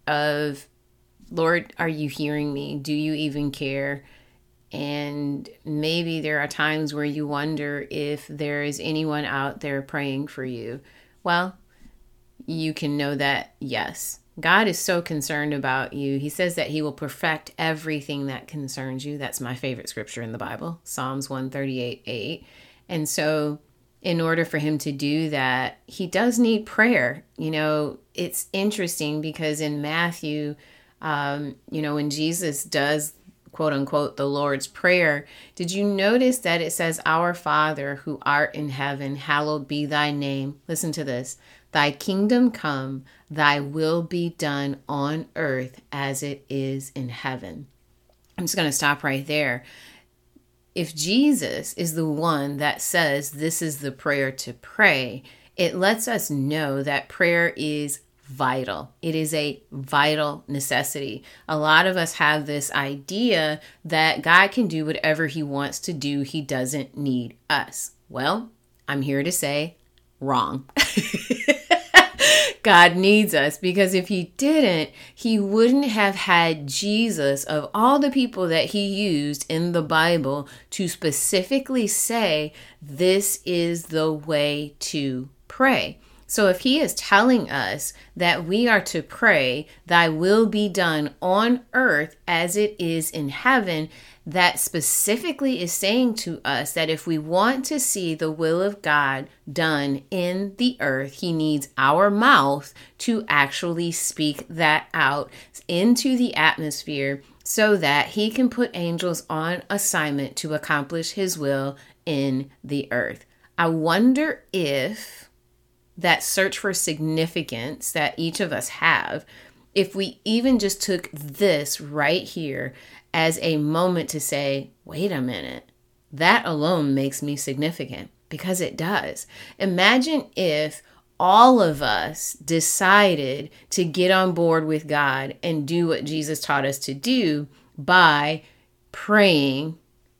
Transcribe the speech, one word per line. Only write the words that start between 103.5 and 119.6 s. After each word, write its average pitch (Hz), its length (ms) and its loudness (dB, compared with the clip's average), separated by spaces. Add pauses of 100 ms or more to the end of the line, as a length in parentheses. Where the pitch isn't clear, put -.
speak - 580 -4
that 160 460 2
out 143 340 0 (380)
into 240 500 2
the 240 200 0
atmosphere 147 840 0 (220)
so 214 340 2
that 147 340 2
he 214 200 0
can 247 180 2
put 240 260 -2
angels 170 540 -4
on 165 400 -4
assignment 151 680 -2
to 151 180 -4
accomplish 151 560 -2
his 180 260 -2
will 139 400 -2 (300)
in 139 420 -2 (140)
the 139 300 -4
earth. - 340 -4 (320)
I 170 80 4
wonder 202 840 2
if 156 760 -4 (720)
that 170 240 4
search - 360 0
for 196 140 -2
significance 156 1160 -4
that 151 260 -2
each 165 220 -4
of 175 140 -2
us 113 160 -4
have, - 580 0 (480)